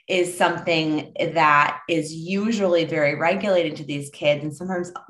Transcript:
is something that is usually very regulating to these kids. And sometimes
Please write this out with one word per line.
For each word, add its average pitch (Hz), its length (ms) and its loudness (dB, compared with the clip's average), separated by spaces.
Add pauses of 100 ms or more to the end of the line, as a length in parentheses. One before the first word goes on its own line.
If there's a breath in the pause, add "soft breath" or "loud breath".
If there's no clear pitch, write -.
is 180 300 0
something 165 760 0 (220)
that 151 540 4
is 156 260 -2
usually 190 720 0
very 151 320 0
regulating 175 580 0
to 156 80 -12
these 143 280 -8
kids. 147 340 0
And 147 100 -6
sometimes 180 380 -6 (180)